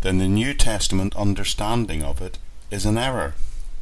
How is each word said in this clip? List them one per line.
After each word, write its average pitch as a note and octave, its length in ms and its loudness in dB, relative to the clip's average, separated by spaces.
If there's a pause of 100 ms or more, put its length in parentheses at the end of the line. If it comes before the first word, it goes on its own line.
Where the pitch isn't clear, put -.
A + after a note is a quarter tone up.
then F#2+ 160 2
the F#2+ 100 2
New A#2 260 2
Testament G2+ 640 2
understanding G2+ 840 0
of - 200 0
it - 160 -8 (320)
is G2+ 160 -4
an G#2+ 100 2
error. A#2 380 -2 (480)